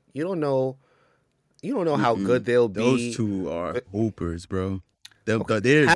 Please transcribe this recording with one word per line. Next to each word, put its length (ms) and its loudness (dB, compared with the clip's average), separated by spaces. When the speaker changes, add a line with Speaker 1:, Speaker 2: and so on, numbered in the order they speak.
Speaker 1:
you 100 -6
don't 160 -4
know, 380 0
you 140 -6
don't 100 -2
know 120 2
how 180 2
Speaker 2:
Mm-mm. 100 -2
Speaker 1:
good 200 0
they'll 220 4
Speaker 2:
Those 320 0
Speaker 1:
be. 140 -6
Speaker 2:
two 380 -4
are 220 -6
Speaker 1:
But 180 -6
Speaker 2:
hoopers, 560 -4
bro. 340 -4
They're, 120 0
Speaker 1:
Okay. 220 0
Speaker 2:
they're, 360 4